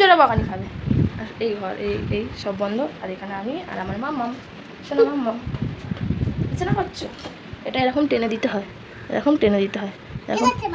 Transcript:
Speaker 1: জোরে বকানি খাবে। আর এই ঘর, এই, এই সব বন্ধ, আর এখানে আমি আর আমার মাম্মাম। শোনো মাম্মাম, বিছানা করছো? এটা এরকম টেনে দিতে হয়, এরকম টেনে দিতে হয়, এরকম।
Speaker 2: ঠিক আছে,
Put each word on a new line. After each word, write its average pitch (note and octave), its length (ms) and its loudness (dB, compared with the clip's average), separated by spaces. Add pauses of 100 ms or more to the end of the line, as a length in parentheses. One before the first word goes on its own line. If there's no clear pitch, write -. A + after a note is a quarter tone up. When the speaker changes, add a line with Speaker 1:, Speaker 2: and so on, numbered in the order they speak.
Speaker 1:
জোরে F#4 200 10
বকানি A#3 300 6
খাবে। G3 160 -6 (540)
আর A3 80 -8 (160)
এই A3+ 160 0
ঘর, F#3+ 140 -4 (120)
এই, G3+ 80 0 (220)
এই G#3+ 80 0 (180)
সব G3+ 200 -4
বন্ধ, G3+ 160 0 (240)
আর F#3 120 -6
এখানে G3 280 -10
আমি A#3+ 120 -4 (160)
আর G3 140 -8
আমার F#3+ 200 -6
মাম্মাম। C4 260 -4 (560)
শোনো C#4+ 240 4
মাম্মাম, A#3+ 260 0 (1120)
বিছানা - 300 -2
করছো? - 280 -2 (600)
এটা A3 180 -2
এরকম B3+ 260 2
টেনে A3+ 240 2
দিতে A3+ 180 0
হয়, G3+ 140 -2 (480)
এরকম G3+ 280 4
টেনে G#3 220 6
দিতে G3+ 180 -2
হয়, G3 120 -6 (360)
এরকম। A#3 180 2
Speaker 2:
ঠিক - 100 4
আছে, G#4 160 -2